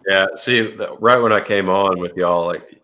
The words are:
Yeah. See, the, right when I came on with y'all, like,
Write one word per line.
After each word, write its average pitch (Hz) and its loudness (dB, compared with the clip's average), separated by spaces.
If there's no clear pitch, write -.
Yeah. 95 4
See, 123 -2
the, 107 -8
right 120 4
when 113 2
I 101 2
came 101 -2
on 95 2
with 87 -8
y'all, 87 0
like, - -10